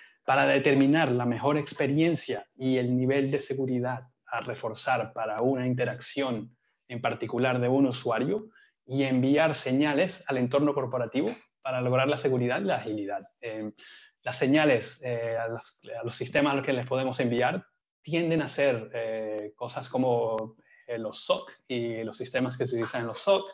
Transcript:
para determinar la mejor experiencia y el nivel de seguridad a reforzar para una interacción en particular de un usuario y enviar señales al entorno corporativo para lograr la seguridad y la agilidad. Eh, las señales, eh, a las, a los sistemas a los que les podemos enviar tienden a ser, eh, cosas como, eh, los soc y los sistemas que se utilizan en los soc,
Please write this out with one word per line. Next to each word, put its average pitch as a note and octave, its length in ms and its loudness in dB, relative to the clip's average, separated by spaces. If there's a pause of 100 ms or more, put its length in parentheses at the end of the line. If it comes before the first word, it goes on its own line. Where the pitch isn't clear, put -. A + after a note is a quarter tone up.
(240)
para C#3 220 4
determinar C#3 640 6
la B2 160 2
mejor B2+ 320 2
experiencia C#3+ 960 0
y C3 220 0
el B2 200 2
nivel C3+ 360 2
de C#3 80 2
seguridad B2+ 640 -2 (200)
a A#2 140 -6
reforzar A#2 720 -4
para A2 280 -4
una B2+ 260 2
interacción B2 880 -4 (300)
en A#2+ 140 -10
particular B2 580 -2
de B2 100 0
un C3+ 180 6
usuario B2 640 -2 (360)
y C3+ 160 0
enviar C3+ 540 4
señales D3 720 0
al C3+ 100 -2
entorno C#3+ 360 2
corporativo B2+ 560 -2 (320)
para B2+ 200 -4
lograr B2+ 260 2
la D3 80 2
seguridad B2+ 440 0
y G3+ 40 -4
la F3 120 0
agilidad. G2+ 520 -6 (120)
Eh, G#2+ 320 -8 (500)
las B2+ 140 -8
señales, C#3 680 2
eh, A#2 320 -4
a A#2 120 -2
las, - 320 -10 (200)
a A#2+ 40 -8
los A#2 100 -6
sistemas C#3 380 0
a C#3 40 0
los C3 80 -4
que - 80 -2
les B2 140 -2
podemos C3 340 -2
enviar B2 460 0 (360)
tienden E3 380 0
a C3 80 -2
ser, B2 460 0
eh, A2 600 -4
cosas B2+ 340 -10
como, A2+ 640 0 (300)
eh, A#2+ 120 -6
los - 240 -8
soc - 300 -2 (160)
y A#2 340 -4
los A2 140 -8
sistemas B2+ 400 -2
que A#2+ 100 0
se A#2+ 100 -2
utilizan A#2 260 -2
en A#2 60 -4
los A2 120 -8
soc, G3 340 2